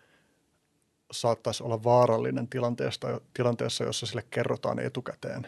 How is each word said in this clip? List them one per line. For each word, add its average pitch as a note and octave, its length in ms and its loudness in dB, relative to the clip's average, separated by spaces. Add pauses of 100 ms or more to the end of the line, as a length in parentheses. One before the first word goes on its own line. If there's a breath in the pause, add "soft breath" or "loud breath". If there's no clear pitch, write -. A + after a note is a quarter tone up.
(1120)
saattaisi - 520 -2
olla A2+ 200 -2
vaarallinen A#2+ 640 4
tilanteesta, B2 760 -2 (120)
tilanteessa, A#2+ 500 0
jossa A#2+ 220 -4
sille G#2+ 240 -6
kerrotaan A#2+ 500 -2
etukäteen, - 680 -6